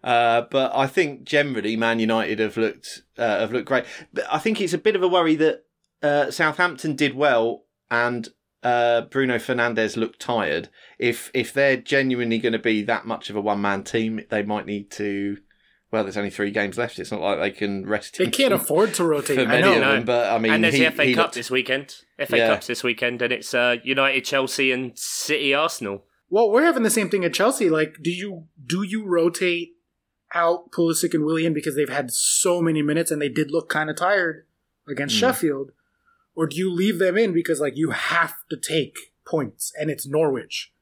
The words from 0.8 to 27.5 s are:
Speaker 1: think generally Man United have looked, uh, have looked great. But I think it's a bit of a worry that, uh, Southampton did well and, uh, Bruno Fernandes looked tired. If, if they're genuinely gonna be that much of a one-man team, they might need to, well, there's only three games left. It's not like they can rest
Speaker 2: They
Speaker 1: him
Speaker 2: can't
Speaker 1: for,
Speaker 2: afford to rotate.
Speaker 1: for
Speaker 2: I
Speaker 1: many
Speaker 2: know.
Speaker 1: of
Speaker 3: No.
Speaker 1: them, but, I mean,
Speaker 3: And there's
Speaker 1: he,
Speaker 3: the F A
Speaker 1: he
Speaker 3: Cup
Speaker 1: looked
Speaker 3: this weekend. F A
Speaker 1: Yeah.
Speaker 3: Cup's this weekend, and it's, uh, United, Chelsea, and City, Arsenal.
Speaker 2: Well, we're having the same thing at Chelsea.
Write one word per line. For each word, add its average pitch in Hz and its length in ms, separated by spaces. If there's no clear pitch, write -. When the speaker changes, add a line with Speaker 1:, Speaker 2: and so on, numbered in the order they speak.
Speaker 1:
think 147 380
generally 123 500
Man 113 240
United 110 400
have 107 160
looked, - 460
uh, 110 220
have 107 120
looked 127 160
great. 127 180
But - 180
I 151 80
think 220 220
it's 170 120
a 175 40
bit 214 180
of 180 80
a 185 60
worry 170 260
that, 156 300
uh, 147 300
Southampton 156 640
did 135 200
well 123 500
and, 120 380
uh, 120 380
Bruno 127 340
Fernandes 117 640
looked 110 240
tired. 87 480
If, - 360
if 123 180
they're 139 240
genuinely 123 640
gonna 113 200
be 107 240
that 110 220
much - 240
of 104 60
a 104 60
one-man 101 420
team, 110 460
they 104 140
might 104 220
need 101 260
to, 101 460
well, 110 120
there's 98 140
only 101 120
three 101 220
games 101 260
left. 117 220
It's - 120
not - 80
like 90 200
they 98 120
can 101 340
rest 101 320
Speaker 2:
They 185 80
Speaker 1:
him - 60
Speaker 2:
can't 262 200
Speaker 1:
for, 196 100
Speaker 2:
afford 190 340
to 180 80
rotate. 147 320
Speaker 1:
for 131 60
Speaker 2:
I 123 40
Speaker 1:
many 123 180
Speaker 2:
know. - 100
Speaker 1:
of 113 80
Speaker 3:
No. 135 140
Speaker 1:
them, 120 100
but, 120 260
I 113 60
mean, 110 160
Speaker 3:
And - 100
there's 151 120
Speaker 1:
he, 135 60
Speaker 3:
the 160 60
F - 120
A 151 60
Speaker 1:
he 127 100
Speaker 3:
Cup 165 100
Speaker 1:
looked - 100
Speaker 3:
this 120 160
weekend. 131 440
F - 140
A 143 60
Speaker 1:
Yeah. 113 120
Speaker 3:
Cup's - 180
this 120 160
weekend, 120 380
and 120 120
it's, 113 200
uh, 120 300
United, 135 400
Chelsea, 135 480
and 127 260
City, 147 560
Arsenal. 113 520
Speaker 2:
Well, 214 220
we're 254 120
having 262 200
the 214 60
same 208 200
thing 190 160
at - 80
Chelsea. 220 360